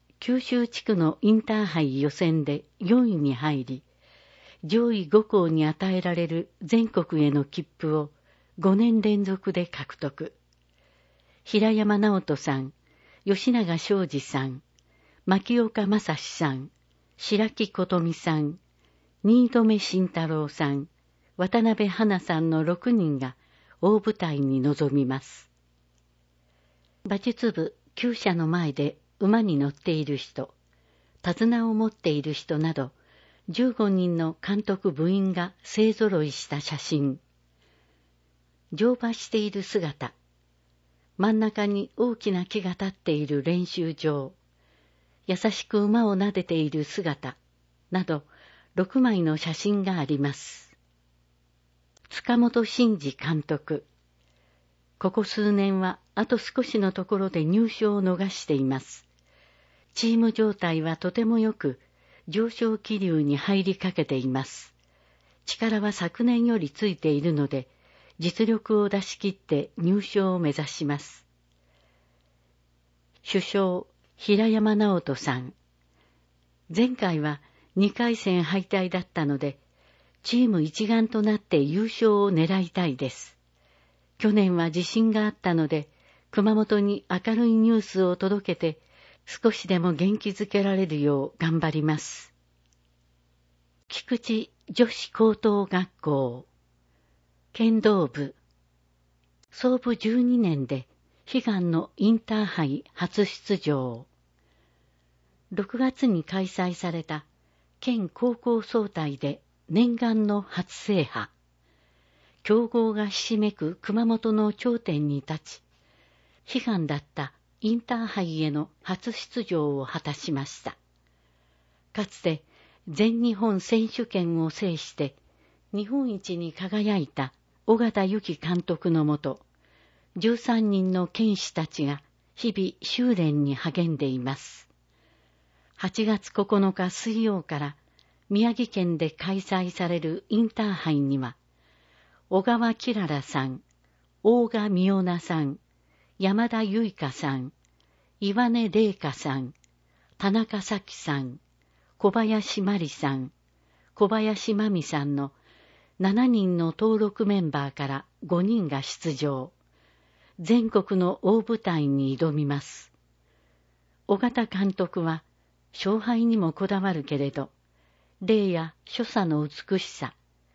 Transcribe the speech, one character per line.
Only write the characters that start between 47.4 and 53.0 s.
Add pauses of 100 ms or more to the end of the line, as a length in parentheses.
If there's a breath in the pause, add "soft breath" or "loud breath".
な
ど、 (520 soft breath)
六
枚
の
写
真
が
あ
り
ま
す。 (1500)
塚
本
慎
二